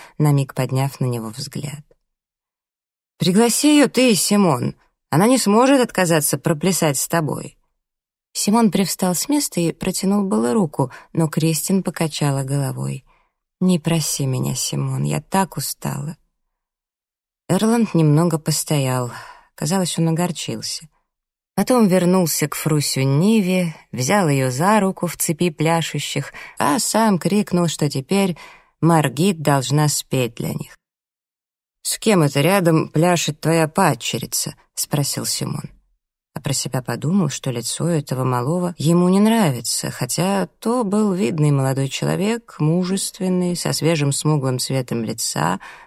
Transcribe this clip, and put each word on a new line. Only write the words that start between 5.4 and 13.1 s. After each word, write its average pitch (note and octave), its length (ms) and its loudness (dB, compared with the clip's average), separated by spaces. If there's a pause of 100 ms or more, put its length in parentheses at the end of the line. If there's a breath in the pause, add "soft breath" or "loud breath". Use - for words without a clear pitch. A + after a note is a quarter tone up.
отказаться E3+ 580 0
проплясать D#3+ 600 0
с - 80 -4
тобой". - 500 -4 (760)
Симон A3 380 2
привстал F3+ 440 0
с - 140 -4
места C#4+ 320 -2
и E3 120 0
протянул G3 520 -2
было A3 300 0
руку, D3+ 360 0 (220 loud breath)
но E3 160 0
Кристин D#3+ 540 0
покачала D3+ 600 -2
головой. C3+ 640 -6 (560)